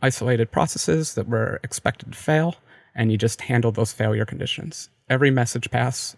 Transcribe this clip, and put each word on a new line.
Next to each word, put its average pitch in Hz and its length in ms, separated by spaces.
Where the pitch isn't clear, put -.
isolated 123 480
processes - 640
that 107 140
were 113 340
expected - 500
to - 60
fail, 156 380
and 110 180
you 110 60
just 113 240
handle 117 300
those 110 200
failure 107 320
conditions. - 640
Every 135 200
message 123 400
pass, 120 480